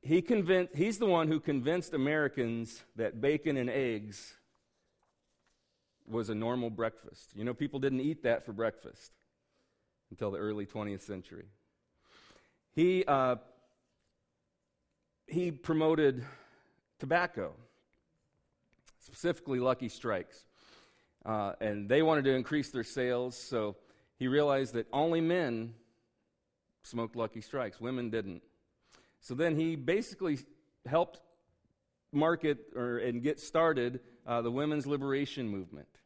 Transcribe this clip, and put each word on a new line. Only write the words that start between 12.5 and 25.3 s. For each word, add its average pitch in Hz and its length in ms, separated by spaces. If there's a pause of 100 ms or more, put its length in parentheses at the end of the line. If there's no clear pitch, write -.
He, 180 340
uh, 131 300 (1900)
he 175 240
promoted 156 720 (760)
tobacco, 139 560 (1500)
specifically 156 580
Lucky 123 300
Strikes. - 560 (800)
Uh, 104 380
and 104 260
they 139 140
wanted 156 240
to 135 60
increase 131 380
their 123 140
sales, 123 500
so 107 420 (420)
he 127 100
realized 135 460
that 117 180
only 165 300
men 127 500 (1080)